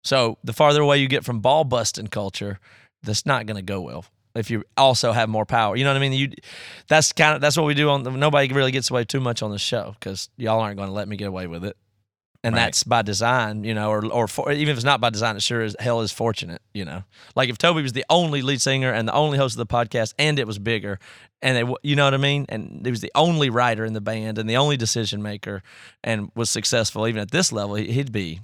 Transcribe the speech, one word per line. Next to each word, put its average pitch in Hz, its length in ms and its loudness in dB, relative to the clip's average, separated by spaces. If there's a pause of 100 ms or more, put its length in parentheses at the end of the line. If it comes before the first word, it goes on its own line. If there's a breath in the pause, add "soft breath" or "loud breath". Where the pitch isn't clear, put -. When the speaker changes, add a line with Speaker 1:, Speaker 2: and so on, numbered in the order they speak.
Speaker 1:
So 123 400 0
the 113 80 -6
farther 147 280 4
away 143 180 6
you 135 100 2
get 131 160 -2
from 120 160 -4
ball 143 240 4
busting 117 440 -2
culture, 101 520 -6 (420 soft breath)
that's 104 240 -4
not 127 200 0
gonna 104 160 -8
go 95 180 -6
well 76 240 -12 (300)
if 113 160 -4
you 110 120 -2 (140)
also 127 360 6
have 113 160 2
more 107 180 -2
power. 110 300 2
You 131 80 2
know 143 60 4
what 135 60 2
I 135 40 2
mean? 139 120 0
You, 135 180 0 (580 loud breath)
that's 156 240 4
kinda, 151 280 4
that's 143 160 4
what 165 100 2
we 147 80 2
do 147 160 4
on 139 140 2
the, 127 60 -4
nobody 139 420 4
really 135 200 4
gets 131 180 -2
away 123 140 0
too 139 160 -2
much 120 220 -2
on 107 80 -4
the 101 80 -6
show 104 420 -4
'cause 95 360 -10
y'all 110 240 0
aren't 104 180 -4
gonna 98 140 -8
let 101 160 -6
me 104 80 -8
get 101 120 -6
away 92 180 -8
with 85 180 -10
it. 101 120 -8 (680)
And 113 100 0
Speaker 2:
Right. 117 120 4
Speaker 1:
that's - 180 -2
by 117 180 2
design, 107 640 -2
you 113 100 -4
know, 107 160 -2
or, 107 160 0
or 113 220 0
for, - 240 -4
even 147 160 0
if 147 80 0
it's 117 80 -4
not 135 160 2
by 120 100 6
design, 110 240 -2
it 104 80 -6
sure 120 180 0
is, 110 200 -2
hell 117 220 0
is 104 100 -2
fortunate, 101 500 -4 (100)
you 101 120 -8
know. 82 180 -10 (320 loud breath)
Like, 131 140 2
if 120 100 -6
Toby 165 240 4
was 127 120 -4
the 131 140 -4
only 156 340 2
lead 131 180 0
singer 131 320 2
and 113 160 0
the - 40 -2
only 147 260 2
host 123 200 0
of 117 80 -4
the - 80 -4
podcast, 120 460 0
and 151 180 4
it 123 80 -2
was 107 140 -6
bigger, 101 400 -4 (420 loud breath)
and 131 140 2
it 117 60 2
w-, 123 200 -2
you 143 140 0
know 143 80 4
what 139 100 4
I 135 40 0
mean? 143 300 0
And - 360 -10
he 123 80 -2
was 113 80 -4
the - 160 -8
only 156 340 4
writer 117 340 2
in 113 80 -4
the 110 80 -4
band 110 380 -4
and 110 100 -4
the 113 80 2
only 143 200 4
decision 110 440 -2
maker 101 440 -8 (400 loud breath)
and 110 320 -4
was 113 120 -2
successful 113 600 0
even 110 120 -2
at 101 120 -6
this 170 180 0
level, 101 240 -4
he, 107 160 -4
he'd 131 220 -2
be 92 320 -6